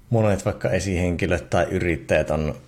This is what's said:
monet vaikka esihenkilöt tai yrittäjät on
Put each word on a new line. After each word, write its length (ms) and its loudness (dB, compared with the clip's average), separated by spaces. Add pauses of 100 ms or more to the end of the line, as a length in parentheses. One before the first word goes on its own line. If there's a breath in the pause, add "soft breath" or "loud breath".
(100)
monet 340 2
vaikka 260 -2
esihenkilöt 800 0
tai 200 2
yrittäjät 600 0
on 240 -2 (140)